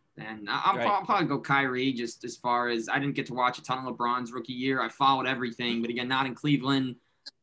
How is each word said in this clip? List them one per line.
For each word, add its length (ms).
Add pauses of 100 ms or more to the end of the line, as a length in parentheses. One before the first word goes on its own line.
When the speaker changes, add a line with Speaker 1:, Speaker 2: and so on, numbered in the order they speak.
(180)
Speaker 1:
And 320
I, 160
I'll 100
Speaker 2:
Right. 80
Speaker 1:
pro-, 120
I'll 80
probably 240
go 120
Kyrie 520
just 320
as 120
far 320
as, 200
I 100
didn't 160
get 120
to 80
watch 240
a 40
ton 240
of 100
LeBron's 360
rookie 200
year. 300
I 60
followed 380
everything, 540
but 100
again, 180
not 180
in 80
Cleveland. 640 (460)